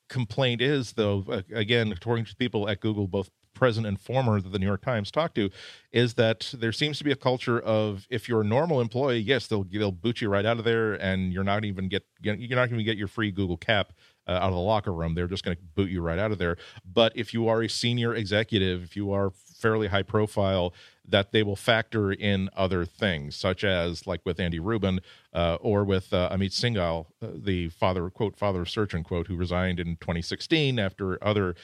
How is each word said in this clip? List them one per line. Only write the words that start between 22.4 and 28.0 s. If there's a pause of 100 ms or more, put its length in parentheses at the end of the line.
other
things,
such
as,
like,
with
Andy
Rubin, (320)
uh,
or
with,
uh,
Amit
Singhal, (140)
uh,
the
father,